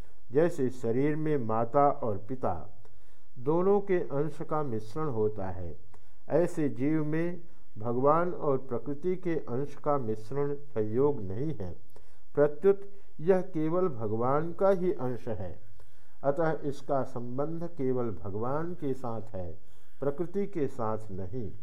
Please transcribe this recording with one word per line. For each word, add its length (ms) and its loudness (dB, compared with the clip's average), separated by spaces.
जैसे 380 2
शरीर 460 2
में 220 2
माता 520 2
और 280 0
पिता 600 -2
दोनों 420 2
के 180 2
अंश 420 0
का 220 0
मिश्रण 420 0
होता 420 0
है, 320 -2
ऐसे 400 2
जीव 360 0
में 360 0
भगवान 560 2
और 240 2
प्रकृति 580 -2
के 200 0
अंश 400 -2
का 220 0
मिश्रण 580 0
संयोग 680 2
नहीं 340 0
है। 200 -2
प्रत्युत 540 4
यह 220 4
केवल 460 0
भगवान 680 0
का 160 2
ही 240 2
अंश 340 0
है, 340 -2
अतः 400 2
इसका 400 0
संबंध 600 -2
केवल 460 0
भगवान 640 0
के 200 -2
साथ 280 -2
है, 380 -2
प्रकृति 480 0
के 200 0
साथ 300 0
नहीं। 400 -2